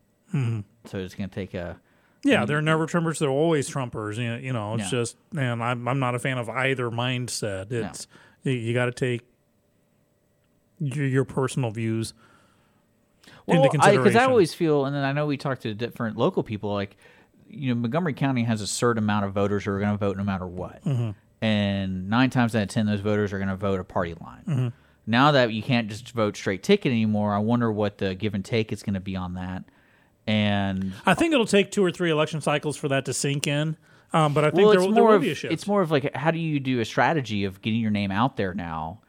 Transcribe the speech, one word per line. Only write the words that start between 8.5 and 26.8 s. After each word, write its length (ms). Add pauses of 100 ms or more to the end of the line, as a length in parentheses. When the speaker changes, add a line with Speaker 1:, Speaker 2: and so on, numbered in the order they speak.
Speaker 1:
you 220
gotta 180
take 300 (1600)
your, 280
your 180
personal 460
views 420 (1300)
Speaker 2:
Well, 180
Speaker 1:
into 40
Speaker 2:
I, 100
'cause 80
I 80
Speaker 1:
consideration. 360
Speaker 2:
always 240
feel, 300
and 100
then 100
I 80
know 140
we 120
talked 240
to 120
different 440
local 240
people, 320
like, 240 (540)
you 220
know, 60
Montgomery 320
County 320
has 160
a 60
certain 360
amount 220
of 80
voters 320
who 80
are 80
gonna 160
vote 200
no 60
matter 240
what. 380
Speaker 1:
Mm-hmm. 260 (320)
Speaker 2:
And 640
nine 220
times 240
out 80
of 60
ten, 180
those 140
voters 320
are 80
gonna 160
vote 240
a 40
party 300
line. 320
Speaker 1:
Mm-hmm. 200 (400)
Speaker 2:
Now 260
that 200
you 100
can't 260
just 240
vote 240
straight 260
ticket 300